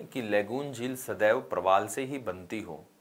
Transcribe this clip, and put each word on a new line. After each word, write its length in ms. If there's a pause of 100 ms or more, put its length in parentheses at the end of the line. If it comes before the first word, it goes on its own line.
कि 180
लेगून 500
झील 240
सदैव 440
प्रवाल 480
से 160
ही 140
बनती 420
हो, 240 (160)